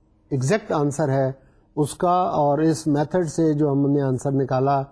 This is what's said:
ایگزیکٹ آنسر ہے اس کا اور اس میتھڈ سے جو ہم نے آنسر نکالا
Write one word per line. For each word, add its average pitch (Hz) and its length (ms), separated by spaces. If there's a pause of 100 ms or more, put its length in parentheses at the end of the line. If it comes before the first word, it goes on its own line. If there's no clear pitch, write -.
(300)
ایگزیکٹ 147 420
آنسر 147 360
ہے 135 240 (440)
اس 151 180
کا 180 280
اور 147 360
اس 160 280
میتھڈ 151 420
سے 160 240
جو 147 200
ہم 139 180
نے 143 120
آنسر 135 300
نکالا 135 600